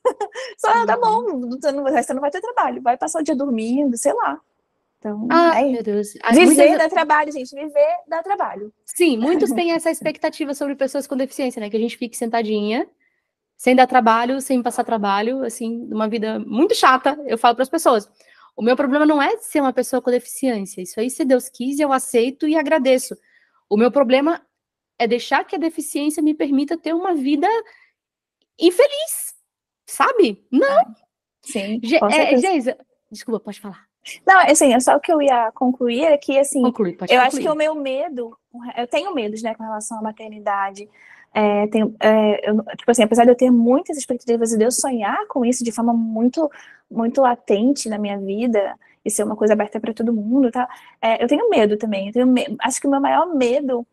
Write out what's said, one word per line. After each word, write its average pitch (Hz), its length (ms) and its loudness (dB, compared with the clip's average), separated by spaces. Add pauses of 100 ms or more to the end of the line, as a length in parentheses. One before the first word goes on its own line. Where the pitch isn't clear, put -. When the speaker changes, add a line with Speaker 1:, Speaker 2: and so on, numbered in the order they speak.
Speaker 1:
<laughs> 494 520 -6
Só, 466 300 0
"Tá 440 100 2
Speaker 2:
Uhum. 480 40 -6 (400)
Speaker 1:
bom, 247 80 -8 (100)
você 277 140 -2
não, 277 100 -4
você 269 320 0
não 262 60 -6
vai 285 100 -2
ter 370 100 -8
trabalho, 370 400 -2
vai 247 160 0
passar 311 240 -4
o 302 40 -4
dia 311 100 0
dormindo", 247 600 -2
sei - 160 0
lá. 330 280 -4 (580)
Então, 214 320 -8
Speaker 2:
Ah, 330 300 4
Speaker 1:
é 269 100 2
Speaker 2:
meu 240 120 -4
Deus. 208 400 -4
Ah, 226 100 2
Speaker 1:
Viver 330 140 8
Speaker 2:
muitas 294 320 6
Speaker 1:
dá 320 100 2
trabalho, 302 440 2
gente. 269 220 -10
Viver 294 420 0 (120)
dá 330 140 -4
trabalho. 247 500 -6 (120)
Speaker 2:
Sim, 320 340 0
muitos 285 340 0
têm 339 200 -2
essa 330 180 -2
expectativa 311 640 -6
sobre 285 200 -4
pessoas 277 320 -4
com 277 100 -6
deficiência, 254 440 -6
né? 208 100 -8
Que 226 60 -4
a 214 40 0
gente 226 160 -4
fique 240 200 -10
sentadinha, 226 720 -4 (680)
sem 254 200 2
dar 254 100 8
trabalho, 240 540 2
sem 254 220 -2
passar 233 220 -4
trabalho, 220 600 -2
assim, 233 480 -8
uma 220 160 -2
vida 220 320 -4
muito 285 340 0
chata. 277 520 2
Eu 226 100 -2
falo 240 200 4
pras 262 120 -2
pessoas, 262 400 0 (480)
"O - 60 -8
meu 233 140 2
problema 285 280 0
não 302 160 4
é 370 180 0
ser - 220 -4
uma 262 120 0
pessoa 254 280 -2
com 247 100 -4
deficiência. 240 720 -4
Isso 185 200 -10
aí, 247 100 -2
se 294 140 -6
Deus 254 240 2
quis, 277 320 -6
eu 285 120 2
aceito 262 560 0
e 311 80 2
agradeço. 269 600 0 (520)
O 208 80 0
meu 233 160 4
problema 277 480 2 (580)
é 233 80 2
deixar 247 380 0
que - 100 -10
a 359 40 -6
deficiência 302 640 -4
me 302 120 2
permita 294 420 -2
ter 320 180 -6
uma 359 200 -2
vida 294 320 0 (1120)
infeliz, 571 760 0 (520)
sabe? 403 640 0
Não." 554 460 2 (460)
Speaker 1:
Sim, 208 400 -6
Speaker 2:
Ge-, 233 180 2
Speaker 1:
com 208 80 2
Speaker 2:
é, 208 40 2
Speaker 1:
certeza. - 280 4
Speaker 2:
Geisa, 285 380 0 (320)
desculpa, 220 300 -8
pode - 200 -14
falar. 196 260 -18 (380)
Speaker 1:
Não, 381 160 6
é 269 120 4
assim, 302 200 4
é 233 60 4
só 269 180 2
o 285 40 0
que 359 120 -2
eu 311 80 2
ia 240 320 0
concluir 254 520 -2
é 311 120 4
que, 277 220 -2
assim, 277 240 0
Speaker 2:
Conclui, 226 300 0
pode - 200 -4
Speaker 1:
eu 254 80 6
acho 254 120 2
Speaker 2:
concluir. 277 120 -6
Speaker 1:
que 330 60 0
o 302 60 -2
meu 311 180 -2
medo, 269 640 -8 (380)
eu 240 100 -6
tenho 330 260 -4
medos, 220 300 -6
né, 226 120 -6
com 226 100 -14
relação 220 340 -10
à 214 40 -10
maternidade. 208 840 -8 (460)
É, 208 320 2
tenho, 220 340 0
é, 214 480 2
eu, 214 140 0 (140)
tipo - 140 -2
assim, 233 120 4
apesar 226 220 4
de 247 80 8
eu 240 40 6
ter 254 140 4
muitas 247 480 2
expectativas 233 540 -2
e 220 60 0
de 214 60 4
eu 240 60 4
sonhar 262 560 -4
com 262 180 -2
isso 247 200 0
de 226 80 -4
forma 233 200 0
muito, 233 560 0 (400)
muito 233 320 -2
latente 240 680 0
na 214 100 -6
minha 202 200 -6
vida, 202 600 -2 (260)
e 220 60 -4
ser 208 140 -4
uma 214 120 -6
coisa 214 180 2
aberta 214 260 -2
pra 226 120 -6
todo 233 200 -4
mundo, 233 400 0
tá? 247 160 -4 (340)
É, 226 200 0
eu 240 60 2
tenho 320 220 2
medo 214 260 4
também, 208 320 -6
eu 214 40 -12
tenho 247 160 2
me-, 247 320 0
acho - 200 -4
que - 60 -4
o 277 40 2
meu 277 100 2
maior 277 340 2
medo 254 580 0